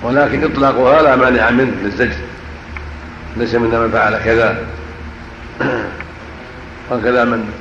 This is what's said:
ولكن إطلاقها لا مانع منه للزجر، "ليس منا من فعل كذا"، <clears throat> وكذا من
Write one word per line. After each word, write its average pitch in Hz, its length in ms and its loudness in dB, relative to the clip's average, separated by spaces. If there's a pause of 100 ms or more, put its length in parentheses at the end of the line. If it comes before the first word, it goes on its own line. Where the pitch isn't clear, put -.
ولكن 139 400 2
إطلاقها 135 580 4
لا 143 140 6
مانع 123 340 4
منه 123 220 2 (120)
للزجر، 107 320 0 (1200)
"ليس 113 180 0
منا 117 240 2
من 113 120 2
فعل 107 340 2
كذا"، 110 400 2 (960)
<clears throat> - 1300 -8
وكذا 120 340 2
من 113 360 -2